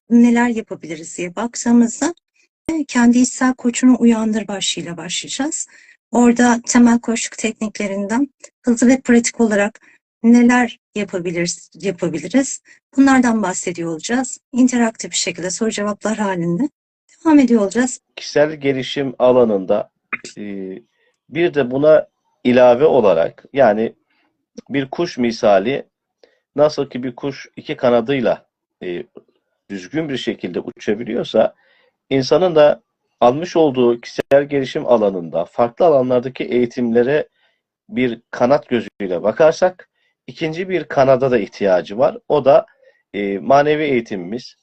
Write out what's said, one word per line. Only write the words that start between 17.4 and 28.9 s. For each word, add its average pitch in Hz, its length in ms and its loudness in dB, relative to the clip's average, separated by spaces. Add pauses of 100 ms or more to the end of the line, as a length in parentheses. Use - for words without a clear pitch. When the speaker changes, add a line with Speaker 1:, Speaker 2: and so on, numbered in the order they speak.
Speaker 1:
olacağız. 220 380 -2 (160)
Speaker 2:
Kişisel 151 400 0
gelişim 135 640 -4
alanında, 110 720 2 (460)
e, 104 60 -14 (840)
bir 165 240 -2
de 127 180 -2
buna 147 360 2 (360)
ilave 123 420 6
olarak, 107 680 2
yani 113 400 2 (760)
bir 135 200 -6
kuş - 280 -6
misali, 113 720 0 (680)
nasıl 147 340 0
ki 123 140 -10
bir 127 120 -8
kuş - 400 -10
iki - 200 -10
kanadıyla, 120 720 0 (360)
e, 87 200 -8 (680)